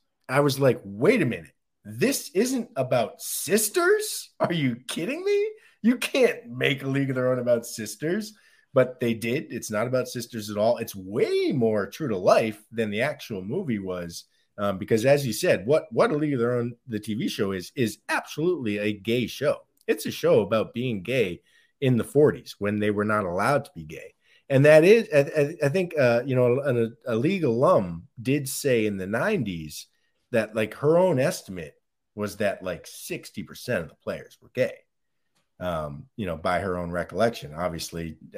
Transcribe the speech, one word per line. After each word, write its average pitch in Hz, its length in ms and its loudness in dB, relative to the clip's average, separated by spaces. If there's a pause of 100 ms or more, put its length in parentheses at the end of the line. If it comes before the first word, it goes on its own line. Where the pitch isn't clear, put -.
(280)
I 131 120 2
was 139 200 2
like, 127 240 4
"Wait 127 380 2
a - 20 0
minute. 92 300 -6 (320)
This 127 480 -2
isn't 240 420 0
about 123 460 -2
sisters? - 1080 0 (100)
Are - 140 0
you 135 240 0 (100)
kidding 302 380 -6
me? 403 260 0 (300)
You 240 160 2
can't 226 540 0
make 135 320 -2
A 135 40 -6
League 135 220 0
of 131 80 -4
Their 127 160 0
Own 127 60 -2
about 120 260 0
sisters." 165 720 -6 (400)
But 127 260 2
they 120 140 0
did. 117 340 -4
It's 120 220 -10
not 107 160 -2
about 123 200 -2
sisters 113 440 -10
at 104 80 -6
all. 113 180 4
It's 117 180 -8
way 190 560 -2
more 110 360 0
true 156 220 -8
to 104 100 -2
life 113 520 2
than 110 200 -2
the 101 100 -2
actual 127 400 -6
movie 123 380 -4
was. 90 460 -8 (340)
Um, 101 180 -2
because 107 300 2
as 139 200 4
you 113 60 -2
said, 104 340 0
what, 151 260 2
what 147 180 2
A 160 40 0
League 147 200 -2
of 123 60 0
Their 120 180 0
Own, 120 180 -4 (100)
the 110 140 -6
T 107 140 -6
V 143 140 -2
show 98 240 -2
is, 92 220 -8
is 113 260 -2 (100)
absolutely 151 680 -2
a 104 160 0
gay 107 360 -2
show. - 340 -4 (240)
It's - 180 -2
a - 60 -6
show 151 320 2
about 104 320 0
being 117 280 -4
gay 101 380 -2 (400)
in 127 160 4
the 107 80 2
forties 135 540 2
when 104 220 -2
they 104 100 2
were 104 160 0
not 107 180 0
allowed 101 400 0
to - 100 -20
be 82 100 -14
gay. 80 280 -14 (360)
And 139 160 6
that 156 200 10
is, 220 280 8
I, 151 60 6
I, 151 480 2
I - 40 2
think, 175 280 -2
uh, 120 260 4
you 135 120 0
know, 123 240 4
an, 120 360 0 (100)
a, 120 80 -2
a - 20 2
League 165 260 0
alum 117 640 2 (160)
did 135 260 0
say 120 380 0
in 104 100 -2
the 92 100 -6
nineties 104 800 -4 (440)
that, 110 240 0
like, 110 200 -2
her 156 240 2
own 180 200 4
estimate 92 560 -4 (400)
was 104 220 -6
that, 101 260 -2
like, 90 240 -6
sixty - 560 -12
percent 92 400 -6
of 78 60 -14
the - 80 -20
players - 440 -12
were - 140 -20
gay, 123 200 0 (840)
um, 78 560 -6
you 107 120 -8
know, 85 100 -4
by 87 240 0
her 92 180 -2
own 87 140 -6
recollection. 87 600 -2
Obviously, 82 640 -8 (200)